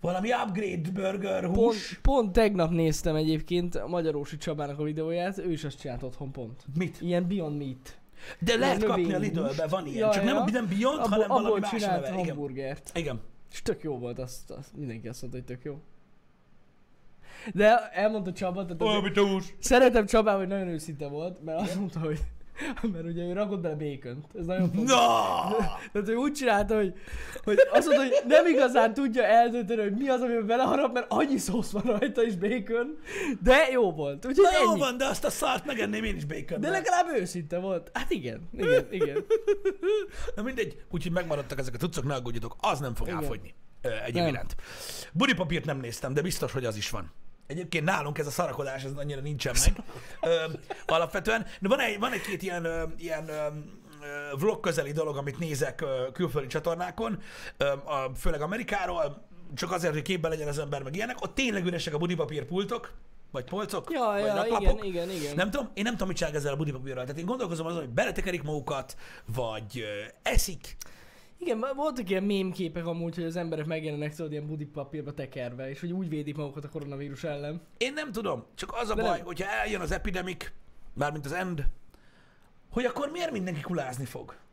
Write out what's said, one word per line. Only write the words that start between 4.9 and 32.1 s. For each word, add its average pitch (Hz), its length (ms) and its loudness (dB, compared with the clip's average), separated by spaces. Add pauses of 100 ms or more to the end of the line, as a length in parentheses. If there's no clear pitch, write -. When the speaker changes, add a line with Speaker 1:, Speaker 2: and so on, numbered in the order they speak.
Speaker 2:
ő 185 140 -2
is 156 120 -4
azt 139 160 -6
csinált 127 220 -8
otthon 135 300 -8
pont. 120 320 -10 (100)
Speaker 1:
Mit? 170 260 -2
Speaker 2:
Ilyen 175 280 0
Beyond 160 300 -2
Meat. 135 400 -10 (400)
Speaker 1:
De 226 180 2
lehet 254 200 4
Speaker 2:
Ilyen 214 120 2
Speaker 1:
kapni 190 160 4
a 170 140 2
Speaker 2:
növényhús. - 300 0
Speaker 1:
Lidlbe, - 180 -2
van 156 200 -2
ilyen, 143 120 -6
Speaker 2:
Ja, 220 160 4
Speaker 1:
csak 190 100 2
Speaker 2:
ja. 240 80 4
Speaker 1:
nem - 100 4
a - 20 4
Beyond, 214 540 2
Speaker 2:
Abból, 226 100 2
Speaker 1:
hanem 214 200 4
valami 240 180 4
Speaker 2:
abból 214 120 4
Speaker 1:
más 202 120 0
Speaker 2:
csinált 202 320 0
Speaker 1:
neve, 135 120 -4
igen. 185 140 0
Speaker 2:
hamburgert. 143 680 -6
Speaker 1:
Igen. 143 260 -2 (320)
Speaker 2:
És - 100 -10
tök - 200 -2
jó 143 160 -4
volt, 120 200 -6
azt, 127 320 -10
azt - 260 -14
mindenki 113 320 -8
azt 120 120 -12
mondta, 127 180 -8
hogy 120 100 -12
tök 123 160 -10
jó. 147 160 -8 (1700)
De 214 380 6
elmondta 196 400 0
Csaba, 185 320 -4
tehát 170 180 -4
Speaker 1:
Olyan, 214 140 4
Speaker 2:
azért 196 180 0
Speaker 1:
mint 202 120 6
a 196 60 2
hús. 190 260 -2
Speaker 2:
szeretem 247 480 8
Csabát, 214 300 4
hogy 190 120 0
nagyon 190 200 -2
őszinte 156 400 -6
volt, 160 360 -6
mert 160 160 -4
azt 202 80 0
Speaker 1:
Igen. 170 100 -2
Speaker 2:
mondta, 190 220 -4
hogy 151 200 -2 (400)
<laughs> 254 320 -4
mert 165 120 -6
ugye 170 200 -4
ő 175 80 -4
rakott 196 280 -2
bele 165 140 -2
békönt. 147 500 -8 (140)
Ez 170 80 -6
nagyon 180 260 2
fontos. 233 220 4
Speaker 1:
Na! 220 640 4
Speaker 2:
<laughs> - 360 -2
Tehát 208 160 -2
ő 226 60 2
úgy 277 180 0
csinálta, 220 440 2
hogy, 196 180 2 (500)
hogy 214 120 4 (160)
azt - 140 8
mondta, 294 180 8
hogy 254 120 4 (100)
nem 311 200 10
igazán 247 480 6
tudja 247 300 2
eldönteni, 226 580 6
hogy 202 140 0
mi 269 120 0
az, 254 120 4
amiben 233 260 2
beleharap, 262 460 4
mert 233 160 0
annyi 269 300 4
szósz 196 320 0
van 202 120 -2
rajta 233 420 2